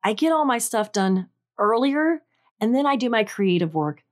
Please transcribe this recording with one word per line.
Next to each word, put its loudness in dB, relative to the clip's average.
I 0
get 0
all 2
my 0
stuff -4
done 0
earlier, 0
and 0
then 2
I 2
do -2
my 2
creative 0
work -4